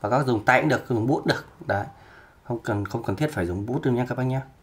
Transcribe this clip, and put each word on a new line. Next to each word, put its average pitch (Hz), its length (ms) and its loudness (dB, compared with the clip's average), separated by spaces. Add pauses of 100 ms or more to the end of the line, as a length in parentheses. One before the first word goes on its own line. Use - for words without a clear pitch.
Và 104 80 -2
các 123 80 4
bác 143 80 2
dùng 117 200 2
tay 127 160 6
cũng 156 80 2
được, 120 200 0
dùng 113 180 0
bút 143 180 0
được. - 200 0 (220)
Đấy. 101 180 0 (580)
Không 117 200 -6
cần, 104 220 -2
không 113 180 -6
cần 98 120 -2
thiết 151 160 -2
phải 92 140 -2
dùng 92 200 -4
bút 131 180 -4
đâu 131 100 2
nha 123 160 2
các 117 80 -4
bác 127 60 -2
nhá. 131 180 0 (220)